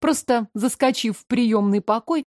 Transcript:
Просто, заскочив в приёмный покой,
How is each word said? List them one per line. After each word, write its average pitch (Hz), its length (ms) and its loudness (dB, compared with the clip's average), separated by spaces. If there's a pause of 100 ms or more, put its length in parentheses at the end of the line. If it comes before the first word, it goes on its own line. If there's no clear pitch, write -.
Просто, 247 540 0
заскочив 233 640 -2
в - 80 -20
приёмный 220 540 2
покой, 233 440 -2 (160)